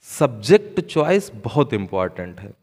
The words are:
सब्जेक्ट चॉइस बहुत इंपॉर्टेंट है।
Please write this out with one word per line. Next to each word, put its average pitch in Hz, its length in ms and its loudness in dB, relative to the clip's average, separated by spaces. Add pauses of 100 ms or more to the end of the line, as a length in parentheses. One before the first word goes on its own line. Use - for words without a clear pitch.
सब्जेक्ट 139 760 2
चॉइस 175 540 0
बहुत 127 380 0
इंपॉर्टेंट 92 640 -4
है। 101 120 -18 (100)